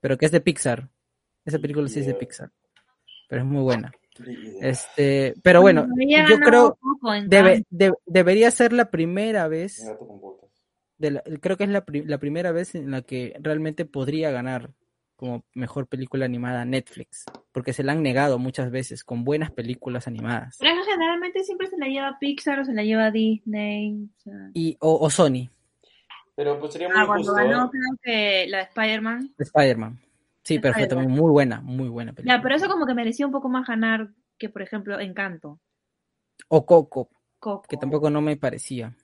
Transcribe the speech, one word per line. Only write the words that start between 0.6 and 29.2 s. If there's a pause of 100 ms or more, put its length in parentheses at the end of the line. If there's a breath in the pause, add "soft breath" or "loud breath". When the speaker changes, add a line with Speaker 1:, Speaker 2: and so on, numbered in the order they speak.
Speaker 1:
Esa
película
sí
es
de
Speaker 2:
Yeah.
Speaker 1:
Pixar. (800)
Pero
es
muy
buena. (320)
Speaker 2:
Yeah.
Speaker 1:
Este,
pero
bueno,
Speaker 3:
Bueno,
había (100)
Speaker 1:
yo
Speaker 3:
ganado
Speaker 1:
creo
Speaker 3:
Coco, (140)
Speaker 1:
debe-,
Speaker 3:
Encanto.
Speaker 1:
de-, (140)
debería
ser
la
primera
vez
Speaker 2:
El
gato
con
botas. (480)
Speaker 1:
de
la, (180)
creo
que
es
la
pri-,
la
primera
vez
en
la
que
realmente
podría
ganar (460)
como (100)
mejor
película
animada
Netflix, (260)
porque
se
la
han
negado
muchas
veces
con
buenas
películas
animadas.
Speaker 3:
Pero
es
que
generalmente
siempre
se
la
lleva
Pixar
o
se
la
lleva
Disney,
o
sea.
Speaker 1:
Y,
o,
o
Sony. (840 soft breath)
Speaker 2:
Pero,
pues,
sería
Speaker 3:
Ah,
Speaker 2:
muy
Speaker 3:
cuando (100)
Speaker 2:
injusto,
Speaker 3:
ganó,
Speaker 2:
¿eh?
Speaker 3:
creo
que
la
de
Spider-Man.